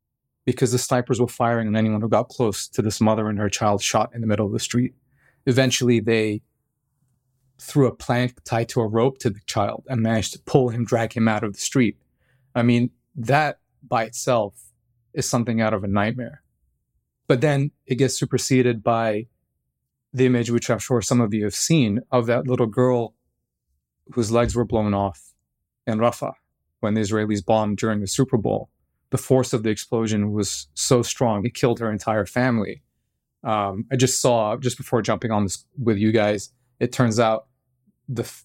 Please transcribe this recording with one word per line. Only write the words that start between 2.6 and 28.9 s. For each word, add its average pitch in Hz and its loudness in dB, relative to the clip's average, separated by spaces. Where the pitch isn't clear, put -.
to - -4
this 107 -4
mother 107 2
and 104 -4
her 104 -2
child 104 0
shot 113 -2
in 117 -10
the 113 -4
middle 104 0
of 101 -6
the 113 -4
street. 123 -2
Eventually, 123 2
they 107 0
threw - 2
a 113 2
plank 123 -2
tied 113 -2
to 123 -2
a 110 0
rope 113 0
to 123 -2
the 101 -6
child 110 -4
and 120 -2
managed 113 0
to - -16
pull 127 2
him, 117 -4
drag 113 -2
him 113 0
out 107 0
of 101 -4
the - -14
street. - 0
I 120 2
mean, 120 4
that 139 0
by 117 -2
itself 117 -4
is - -4
something 113 0
out 110 2
of 98 -2
a 104 -6
nightmare. 113 -2
But 131 2
then 143 2
it 131 -4
gets 131 2
superseded 123 2
by 113 0
the 131 2
image, 120 2
which 117 0
I'm 110 0
sure 120 0
some 120 2
of 110 0
you 107 0
have 104 -2
seen, 123 2
of 123 2
that 120 0
little 123 2
girl 120 0
whose 113 -2
legs 117 2
were 120 0
blown 104 0
off 98 -4
in 110 -2
Rafah 120 -2
when 107 -2
the 110 0
Israelis 107 -2
bombed 107 2
during 107 -2
the 98 -6
Super 131 0
Bowl. - -4